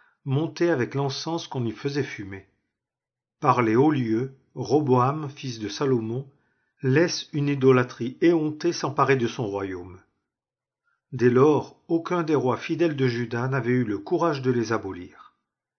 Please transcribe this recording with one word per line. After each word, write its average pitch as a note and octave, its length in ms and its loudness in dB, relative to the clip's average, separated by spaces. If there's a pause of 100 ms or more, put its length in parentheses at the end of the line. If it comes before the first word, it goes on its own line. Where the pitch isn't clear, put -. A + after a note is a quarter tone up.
(240)
montaient D#3+ 460 0
avec B2+ 240 0
l'encens C#3+ 540 -4
qu'on B2 180 -4
y A2 60 -4
faisait C#3 320 -4
fumer. G2 440 -12 (920)
Par B2+ 220 4
les A2 140 4
hauts D3 140 4
lieux, A#2+ 440 0 (200)
Roboam, C3+ 720 2
fils B2+ 300 -10
de G#2 100 -6
Salomon, B2 600 -2 (520)
laisse D3 500 2
une C#3+ 160 -2
idolâtrie C3 720 2
éhontée E3 500 2
s'emparer C3+ 440 0
de A#2+ 100 0
son A2+ 200 -6
royaume. F#2 540 -8 (1120)
Dès B2 180 4
lors, C3+ 580 4
aucun E3+ 340 -2
des D#3 120 0
rois B2 220 0
fidèles D#3+ 400 -2
de C3 100 2
Juda A#2+ 420 -4
n'avait B2 240 -2
eu B2+ 120 2
le G#2 140 -4
courage D#3 420 -2
de B2+ 100 0
les A#2 220 0
abolir. F#2+ 640 -8 (440)